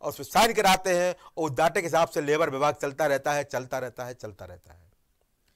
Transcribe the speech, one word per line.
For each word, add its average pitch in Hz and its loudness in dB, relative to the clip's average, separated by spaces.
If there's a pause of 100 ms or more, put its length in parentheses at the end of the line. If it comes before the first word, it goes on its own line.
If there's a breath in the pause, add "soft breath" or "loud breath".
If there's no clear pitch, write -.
और 147 -8
उसमें 139 -10
साइन 220 4
कराते 185 2
हैं 180 0 (220 loud breath)
और 156 -2
उस 127 -6
डाटा 165 2
के 170 -6
हिसाब 160 4
से 165 -4
लेबर 151 2
विभाग 143 0
चलता 143 -2
रहता 143 0
है, 147 -2
चलता 131 -6
रहता 123 -8
है, 123 -12
चलता 104 -16
रहता 90 -20
है। 87 -20 (640)